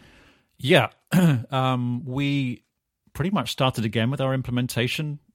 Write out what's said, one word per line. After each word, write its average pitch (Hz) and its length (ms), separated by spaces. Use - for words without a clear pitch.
Yeah. 131 320
<clears throat> 156 400
Um, 123 540
we 135 580
pretty 160 180
much 147 200
started 127 340
again 113 260
with 139 100
our 135 120
implementation 127 840